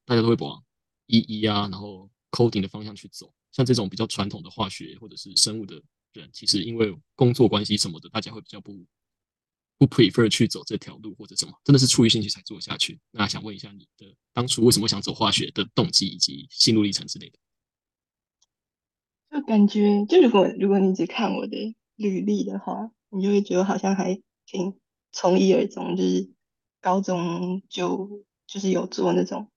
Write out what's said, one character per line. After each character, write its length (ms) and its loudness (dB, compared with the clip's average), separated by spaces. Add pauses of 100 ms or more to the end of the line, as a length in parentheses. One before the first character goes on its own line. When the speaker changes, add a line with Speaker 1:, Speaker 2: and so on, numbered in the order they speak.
Speaker 1:
大 100 0
家 80 4
都 40 2
会 80 4
往 280 -8 (420)
E 140 4
E 260 -2
啊， 260 0
然 20 -10
后 360 -16 (220)
coding 300 2
的 60 -4
方 160 -14
向 120 -14
去 140 -20
走。 220 -20 (200)
像 120 0
这 120 2
种 120 -2
比 80 -10
较 120 -2
传 200 -6
统 140 -10
的 80 -18
化 180 -6
学 320 -14
或 80 -20
者 80 -20
是 200 -18
生 240 0
物 80 -10
的 120 -16 (340)
人， 200 -20
其 140 -12
实 160 0
因 120 -8
为 220 -2 (160)
工 180 4
作 160 6
关 160 0
系 140 -2
什 100 -2
么 120 -12
的， 100 -20
大 100 -8
家 120 -10
会 100 -16
比 80 -20
较 100 -16
不， 260 -18 (920)
不 100 6
prefer 400 4
去 200 2
走 180 -10
这 120 -8
条 200 -18
路 180 -16
或 100 -20
者 100 -20
什 100 -4
么， 80 -18 (100)
真 80 4
的 80 8
是 80 4
出 180 4
于 40 4
兴 120 0
趣 60 -6
才 140 -8
做 180 -16
下 180 -12
去。 220 -6 (120)
那 160 -4
想 140 -8
问 140 -12
一 40 -16
下 120 -18
你 160 -20 (100)
的 160 -20 (200)
当 120 -2
初 200 2
为 60 8
什 80 6
么 80 0
想 140 -2
走 120 -6
化 180 0
学 200 0
的 120 -4 (100)
动 160 2
机 180 2
以 100 -10
及 320 -4
心 260 2
路 80 4
历 80 0
程 160 -8
之 120 -12
类 100 -18
的。 100 -20 (1900)
Speaker 2:
就 140 -4
感 220 6
觉， 380 2
就 160 6
如 80 6
果， 180 4 (120)
如 80 2
果 120 4
你 140 4
只 120 -2
看 300 -4
我 120 -6
的 280 -8 (200)
履 260 -4
历 220 -2
的 160 -8
话， 320 -10 (180)
你 120 -6
就 80 0
会 120 4
觉 140 -2
得 80 4
好 140 -2
像 180 0
还 240 -2 (260)
挺 340 -6 (320)
从 260 2
一 160 6
而 140 2
终， 280 -6
就 80 -2
是 280 0 (500)
高 200 0
中 680 -4
就， 540 -4 (240)
就 120 -12
是 120 -2
有 160 0
做 260 -2
那 100 2
种 340 -8